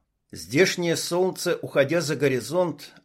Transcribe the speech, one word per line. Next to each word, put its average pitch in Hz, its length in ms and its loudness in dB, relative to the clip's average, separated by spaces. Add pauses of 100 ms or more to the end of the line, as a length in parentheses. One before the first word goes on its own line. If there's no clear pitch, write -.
(320)
Здешнее 165 640 0
солнце, 175 640 0
уходя 143 400 2
за 147 160 -2
горизонт, 139 800 -2 (100)